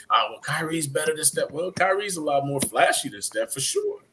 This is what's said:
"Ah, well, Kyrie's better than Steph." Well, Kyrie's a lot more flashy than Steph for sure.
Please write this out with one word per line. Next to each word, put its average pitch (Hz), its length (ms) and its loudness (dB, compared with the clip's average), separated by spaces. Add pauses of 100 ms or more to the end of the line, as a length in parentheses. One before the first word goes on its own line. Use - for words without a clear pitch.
(120)
"Ah, 110 200 4
well, 113 100 -12
Kyrie's 160 460 -2
better 151 280 0
than 156 80 -4
Steph." 151 280 2
Well, 170 200 -4
Kyrie's 190 460 0
a 156 40 -6
lot 143 240 2
more 143 160 0
flashy - 480 2
than 101 120 -10
Steph - 320 -4
for - 60 -4
sure. 403 400 -2 (140)